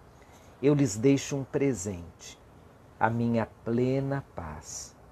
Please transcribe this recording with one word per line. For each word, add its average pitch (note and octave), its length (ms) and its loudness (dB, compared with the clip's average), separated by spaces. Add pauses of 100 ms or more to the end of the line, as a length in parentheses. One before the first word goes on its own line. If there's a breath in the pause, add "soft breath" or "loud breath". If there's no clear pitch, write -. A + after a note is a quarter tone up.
(600 loud breath)
"Eu C#3+ 140 6
lhes C3+ 200 2
deixo C#3 400 2
um C3+ 80 -4
presente, G2+ 920 -4 (640)
a A2+ 100 2
minha A#2 380 0 (180)
plena C3+ 580 0 (120)
paz. - 600 -12 (160)